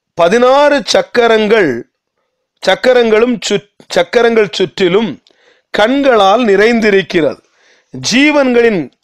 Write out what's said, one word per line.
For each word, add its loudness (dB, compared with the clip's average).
பதினாறு 2
சக்கரங்கள், 0
சக்கரங்களும் 0
சுற்-, -4
சக்கரங்கள் 0
சுற்றிலும் -2
கண்களால் 2
நிறைந்திருக்கிறது. 0
ஜீவன்களின் 0